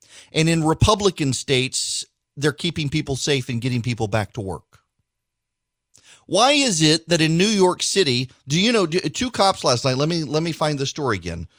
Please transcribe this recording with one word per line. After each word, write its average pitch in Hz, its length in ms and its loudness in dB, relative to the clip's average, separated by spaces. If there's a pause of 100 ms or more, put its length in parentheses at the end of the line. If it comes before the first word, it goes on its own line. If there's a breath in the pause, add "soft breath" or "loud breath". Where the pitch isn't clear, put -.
(320 loud breath)
and 160 160 0
in 165 160 2
Republican 160 720 2
states, - 720 -4 (320)
they're 143 160 0
keeping 160 340 -4
people 143 300 -4
safe 139 320 -2
and 117 100 -4
getting 123 220 -2
people 113 260 -4
back 104 260 -2
to 117 80 -8
work? - 380 -12 (1500 soft breath)
Why 233 280 2
is 254 280 2
it 160 280 2
that 170 100 4
in 160 180 2
New 185 100 4
York 185 360 2
City, 131 460 0 (180 soft breath)
do 147 120 0
you 214 120 2
know, 214 140 2
d-, 156 240 -2
two 247 200 -4
cops 196 360 2
last 127 180 2
night, 127 140 0
let 147 100 0
me, 165 160 -2
let 151 200 -2
me 170 100 -4
find 151 260 -2
the 139 60 -4
story 135 320 -2
again. 82 300 -10 (120)